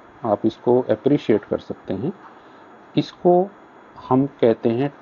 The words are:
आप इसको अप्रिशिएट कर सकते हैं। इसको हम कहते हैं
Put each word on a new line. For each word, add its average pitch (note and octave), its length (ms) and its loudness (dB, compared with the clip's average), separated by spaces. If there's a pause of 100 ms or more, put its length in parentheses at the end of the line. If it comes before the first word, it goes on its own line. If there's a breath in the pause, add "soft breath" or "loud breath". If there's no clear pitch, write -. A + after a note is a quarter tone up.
(260)
आप G#2+ 200 -2
इसको B2 360 0
अप्रिशिएट B2 640 -2
कर - 120 -4
सकते - 360 -12
हैं। A#2 200 -6 (840 loud breath)
इसको F3+ 520 0 (600)
हम C3 160 2
कहते A#2+ 440 0
हैं C3 320 -2